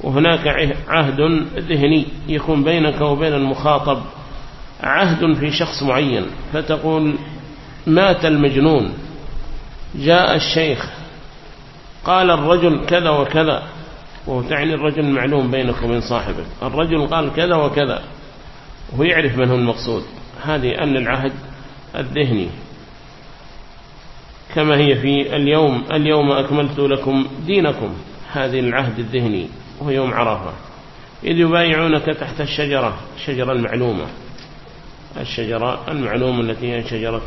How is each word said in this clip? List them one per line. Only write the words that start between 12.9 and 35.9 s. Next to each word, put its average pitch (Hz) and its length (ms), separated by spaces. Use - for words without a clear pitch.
وكذا"، 151 540
وهو 127 140
تعني 151 320
الرجل 151 320
معلوم 135 460
بينك 123 320
وبين 117 180
صاحبك، 98 440
الرجل 151 460
قال 147 280
كذا 170 200
وكذا، 143 460
وهو 127 120
يعرف 160 340
من 127 120
هو 127 60
المقصود. 117 480
هذه 143 400
أن 139 140
العهد 131 360
الذهني، 123 520
كما 151 220
هي 143 180
في 139 400
اليوم: 147 560
"اليوم 151 400
أكملت 139 480
لكم 135 480
دينكم"، 151 480
هذه 131 280
العهد 120 400
الذهني، 107 480
وهو 147 100
يوم 131 240
عرفة، 107 400
إذ 170 140
يبايعونك 165 680
تحت 147 360
الشجرة، 139 560
الشجرة 127 340
المعلومة، 117 540
الشجرة 117 680
المعلومة 123 540